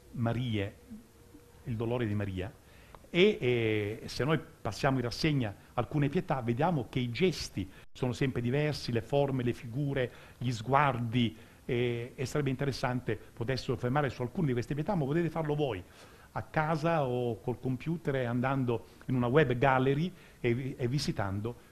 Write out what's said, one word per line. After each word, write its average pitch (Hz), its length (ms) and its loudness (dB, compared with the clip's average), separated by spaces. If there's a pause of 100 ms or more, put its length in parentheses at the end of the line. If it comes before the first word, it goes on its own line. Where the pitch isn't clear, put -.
(120)
Marie, 117 640 -2 (880)
il 123 100 -4
dolore 117 300 0
di 104 80 0
Maria, 101 360 -2 (600)
e, 196 320 6
eh, 110 640 2
se - 180 -4
noi 151 160 2 (220)
passiamo 135 360 0
in 123 60 0
rassegna 120 500 0 (200)
alcune 139 340 0
pietà, 143 340 -2
vediamo 120 460 0
che - 120 -4
i 123 120 -2
gesti 117 580 -2 (220)
sono 127 220 -2
sempre 131 260 0
diversi, 131 540 0
le 113 80 2
forme, 135 420 2
le 117 80 2
figure, 131 600 -2 (260)
gli 123 160 -2
sguardi, 120 840 2 (300)
eh, 120 500 -2
e 135 100 -4
sarebbe 143 240 -2
interessante 127 720 -2 (140)
potessero 123 420 -2
fermare 131 340 0
su - 120 -6
alcune 143 260 0
di 127 60 2
queste 120 200 -2
pietà, 156 220 -2
ma 156 80 0
potete 156 260 0
farlo 151 240 -2
voi 127 300 -2 (500)
a 120 100 -6
casa 156 640 0
o 123 360 -2
col 120 180 -4
computer, 131 680 -2
andando 123 580 0 (220)
in 131 80 0
una 120 120 2
web 135 260 6
gallery 135 580 4 (280)
e 120 140 2
vi-, 131 240 -2
e 127 100 -2
visitando 113 680 -2 (160)